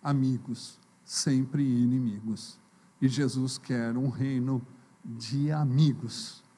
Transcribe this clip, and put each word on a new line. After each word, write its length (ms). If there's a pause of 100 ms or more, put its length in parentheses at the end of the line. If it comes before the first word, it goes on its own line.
amigos, 760 (260)
sempre 600
inimigos. 920 (460)
E 60
Jesus 500
quer 380
um 140
reino 520 (420)
de 460
amigos 920 (140)